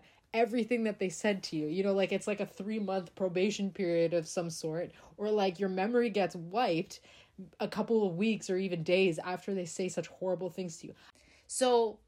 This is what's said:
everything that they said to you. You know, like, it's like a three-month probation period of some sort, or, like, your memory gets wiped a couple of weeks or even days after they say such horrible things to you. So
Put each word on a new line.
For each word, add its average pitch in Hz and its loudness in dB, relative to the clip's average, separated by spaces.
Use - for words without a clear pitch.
everything 226 2
that 214 -2
they 185 0
said 196 0
to - -8
you. 151 -2
You 175 0
know, 196 2
like, 190 2
it's 196 -2
like 202 -2
a 196 -2
three-month 190 -4
probation 190 0
period 170 2
of 160 0
some 170 -4
sort, 160 -6
or, 214 -2
like, 196 2
your 196 0
memory 226 2
gets 190 0
wiped 190 -2
a 202 -2
couple 220 2
of 170 -2
weeks 208 0
or 185 0
even 180 -2
days 180 4
after 180 -6
they 180 -4
say 185 -6
such 175 -4
horrible 180 -4
things 175 -8
to - -16
you. - -16
So 233 4